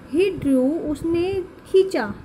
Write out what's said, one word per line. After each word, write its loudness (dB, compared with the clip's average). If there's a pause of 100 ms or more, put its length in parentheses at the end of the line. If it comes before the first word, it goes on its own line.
(140)
He 2
drew, 0
उसने -2 (400)
खींचा, 2 (100)